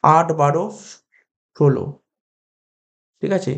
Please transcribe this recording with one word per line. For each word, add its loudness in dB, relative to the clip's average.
আট, 4
বারো, 0
ষোলো, 2
ঠিক -2
আছে? -4